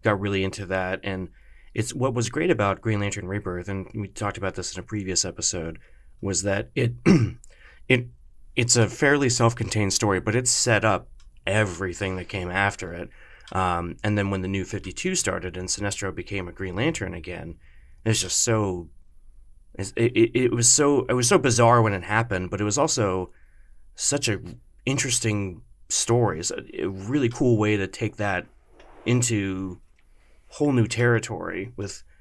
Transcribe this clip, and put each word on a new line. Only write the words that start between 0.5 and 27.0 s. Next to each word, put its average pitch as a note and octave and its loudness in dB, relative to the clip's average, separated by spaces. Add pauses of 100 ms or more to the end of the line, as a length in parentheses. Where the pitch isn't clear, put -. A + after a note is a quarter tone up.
that. F#2 -2
And F#2 -6 (440)
it's, A2 -4
what B2 0
was A#2 0
great E3+ 2
about G2+ 0
Green G#2+ 0
Lantern G2+ -4
Rebirth, F#2 -6
and F#2+ -6
we G#2 -6
talked G2+ -6
about F#2 -4
this - -8
in F#2 -10
a F2+ -8
previous F#2+ -2
episode, E2 -4 (420)
was F#2+ -2
that G2+ -2
it, A#2+ 0 (120)
<clears throat> - 2
it, B2+ 4 (480)
it's A#2+ 2
a A2+ 6
fairly C#3+ 2
self-contained A2+ 2
story, G2 2
but G#2+ 0
it B2+ 0
set A2 2
up F#2+ 0 (360)
everything F#2+ -2
that F2+ -10
came F2+ -6
after G2 -2
it. F2 -10 (420)
Um, F2 0
and G#2 2
then G2 0
when F#2+ -2
the F#2 -4
New G2 -2
fifty-two G#2 -6
started F2+ -4
and F#2 -6
Sinestro G2 -4
became F2+ -6
a E2+ -10
Green F#2 -8
Lantern G#2 -2
again, E2 -10 (500)
it's A2 2
just - -2
so, G2 0 (880)
it's, G2 -8
it, A#2 2
it, A2+ 6 (120)
it B2 2
was A#2+ 4
so, C#3+ 4
it A#2 2
was B2 2
so G3 6
bizarre A#2+ 6
when G#2+ 4
it F2+ -4
happened, G2+ 0
but G2 -4
it - 0
was G#2 0
also G2+ 0 (640)
such - -2
a G2+ 0 (460)
interesting G#2+ -2 (280)
story. A2 2
It's - -4
a, - -6 (200)
a E2+ -2
really A#2 0